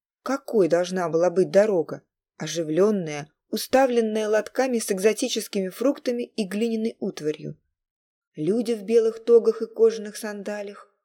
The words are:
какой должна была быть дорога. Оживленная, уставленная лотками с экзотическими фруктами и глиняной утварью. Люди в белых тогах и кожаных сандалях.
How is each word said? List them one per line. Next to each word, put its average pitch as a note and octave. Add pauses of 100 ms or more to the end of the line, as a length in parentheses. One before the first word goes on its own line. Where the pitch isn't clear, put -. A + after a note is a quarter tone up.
(220)
какой A#3
должна F3
была E3
быть E3+
дорога. F3+ (360)
Оживленная, D#3 (220)
уставленная A3
лотками A3+
с A3
экзотическими G#3
фруктами B3
и A3+
глиняной A3
утварью. D3+ (800)
Люди G#3+
в G#3
белых A3
тогах A3+
и A3
кожаных G#3+
сандалях. G#3 (100)